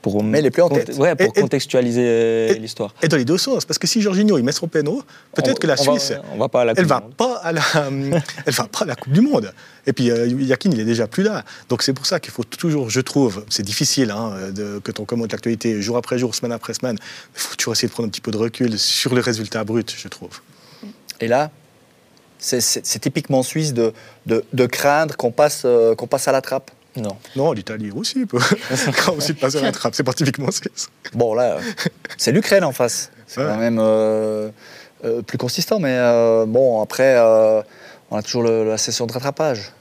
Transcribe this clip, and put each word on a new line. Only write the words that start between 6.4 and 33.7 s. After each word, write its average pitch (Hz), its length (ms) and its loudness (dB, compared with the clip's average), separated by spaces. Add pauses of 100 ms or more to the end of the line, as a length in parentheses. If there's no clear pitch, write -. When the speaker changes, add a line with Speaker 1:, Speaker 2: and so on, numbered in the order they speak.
Speaker 1:
pas 127 120 2
à 123 40 4
la 113 80 2
Speaker 3:
elle - 60 2
Speaker 1:
Coupe 180 80 4
Speaker 3:
va 143 120 4
Speaker 1:
du 104 80 -4
Monde. 127 100 -20
Speaker 3:
pas 247 260 0
à 170 100 -4
la, 156 100 0 (120)
<laughs> 139 720 -2
elle 147 60 0
va - 120 -2
pas - 180 -6
à - 20 0
la 143 100 -4
Coupe - 180 -4
du 170 80 6
Monde. 220 320 2 (320)
Et 135 80 0
puis, 120 200 2
euh, 117 160 0
Yakin, 131 420 0
il 127 80 0
est 110 60 -2
déjà 113 240 0
plus 185 160 -2
là. 208 180 -2 (260)
Donc 123 140 -2
c'est 135 100 0
pour 131 140 -6
ça 175 140 -2
qu'il - 100 -16
faut 117 140 -8
toujours, 147 440 -4
je 110 120 -2
trouve, 113 480 0
c'est 104 160 -4
difficile, 113 480 0
hein, 107 200 -6 (220)
de, 104 300 -8
quand 110 160 -8
on 107 60 -8
commente 113 260 -4
l'actualité 110 500 -2
jour 117 140 -2
après 123 220 -2
jour, 120 180 -2
semaine 120 160 -4
après 117 220 -8
semaine, 123 240 -4 (360)
il - 60 -12
faut - 160 -10
toujours - 160 -4
essayer 113 160 0
de - 40 -4
prendre 117 140 -6
un 104 40 -6
petit - 100 -10
peu - 100 -6
de 107 60 -4
recul 113 420 -2
sur - 340 0
le 123 100 4
résultat 110 420 -4
brut, 110 320 -2
je - 100 -14
trouve. - 340 -16 (800)
Speaker 2:
Et 117 60 -4
là, 139 240 2 (880)
c'est, - 220 -2
c'est, - 260 -2
c'est - 140 -4
typiquement 139 420 0
suisse 151 320 -2
de, 113 180 2 (340)
de, 113 260 0
de 127 140 4
craindre 143 500 2
qu'on 117 160 0
passe, 147 320 2
euh, 117 320 6
qu'on 120 100 -8
passe 135 220 0
à 135 40 2
la 135 100 2
trappe. - 280 -6 (260)
Speaker 1:
Non. 107 180 -6 (220)
Speaker 3:
Non, 143 160 2
l'Italie 107 420 -8
aussi 240 300 -4
peut. 123 140 -2 (320)
<laughs> - 340 -2
Quand 185 80 0
on 160 60 -4
aussi 147 160 -2
passe 135 220 -2
à 147 40 0
la 127 100 0
trappe, - 240 -4
c'est - 80 -2
pas 127 120 0
typiquement 135 360 0
suisse. - 380 -8 (240)
Speaker 2:
Bon, 113 220 2
là, 113 240 2 (580)
c'est - 160 0
l'Ukraine 196 320 4
en 143 80 -2
face. - 380 -4 (160)
C'est - 160 -10
Speaker 3:
Ouais. 147 60 -2
Speaker 2:
quand 107 100 -2
même, 117 200 0